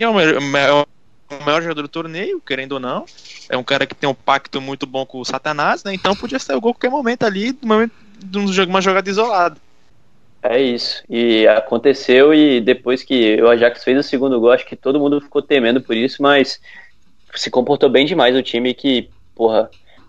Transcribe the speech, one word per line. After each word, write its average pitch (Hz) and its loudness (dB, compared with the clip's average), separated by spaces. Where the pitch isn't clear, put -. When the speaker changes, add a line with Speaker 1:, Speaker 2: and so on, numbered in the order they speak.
Speaker 1:
é 226 0
o 220 0
maior, 160 2
é - -2
o 139 -2
maior, 143 2
o 143 -14
maior 151 0
jogador 160 -6
do 143 -12
torneio, 170 -8
querendo 135 -8
ou 135 -6
não. 143 -8
É 131 -2
um 127 -6
cara 139 -2
que - -12
tem - -6
um 135 -2
pacto 135 -4
muito 135 -10
bom 131 -8
com 131 -14
o 120 -12
Satanás, 151 -4
né? 196 -10
Então 185 -2
podia 262 -10
sair - -6
o 247 -4
gol 226 -2
a 240 -4
qualquer - -4
momento 247 -4
ali, 214 -4
no 233 -4
momento 220 0
de 196 -10
um 202 -2
jogo, 185 0
uma 190 0
jogada 190 0
isolada. 196 0
Speaker 2:
É 123 0
isso. 120 -4
E 117 2
aconteceu, 127 4
e 147 4
depois 123 -2
que 110 2
o 117 6
Ajax 120 2
fez 131 0
o 143 0
segundo 131 -2
gol, 120 4
acho - 0
que - -16
todo 139 -2
mundo 143 0
ficou 143 -4
temendo 131 0
por 127 -4
isso, 123 -4
mas 143 2
se - -8
comportou 139 2
bem 131 4
demais 135 2
o 131 0
time 123 -2
que, 123 -2
porra, 110 0